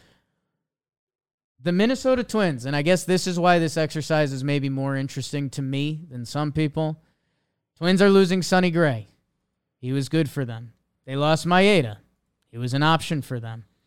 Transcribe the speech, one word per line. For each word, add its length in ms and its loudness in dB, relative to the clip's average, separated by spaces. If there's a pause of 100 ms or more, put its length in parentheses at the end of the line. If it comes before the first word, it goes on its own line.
(420)
<laughs> 1200 -20
the 100 0
Minnesota 500 2
Twins, 440 -2
and 100 -2
I 60 0
guess 220 2
this 220 0
is 120 -2
why 200 6
this 200 0
exercise 520 0
is 140 -6
maybe 240 -2
more 260 -4
interesting 560 -6
to 120 -8
me 480 -4
than 160 -10
some 260 -4
people. 500 -4 (760)
Twins 240 2
are 80 6
losing 320 4
Sonny 280 2
Gray. 380 0 (720)
He 140 -6
was 180 -4
good 180 0
for 160 -6
them. 300 -12 (320)
They 100 -8
lost 300 2
Maeda. 500 4 (560)
He 60 -14
was 140 -4
an 100 0
option 380 0
for 180 -8
them. 260 -14 (220)